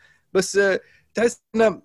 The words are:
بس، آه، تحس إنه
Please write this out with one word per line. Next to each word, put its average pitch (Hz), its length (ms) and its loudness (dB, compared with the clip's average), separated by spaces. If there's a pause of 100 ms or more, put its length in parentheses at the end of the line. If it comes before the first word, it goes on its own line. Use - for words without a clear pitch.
(340)
بس، 185 240 -2
آه، 196 220 0 (340)
تحس 233 280 -2 (140)
إنه 220 300 0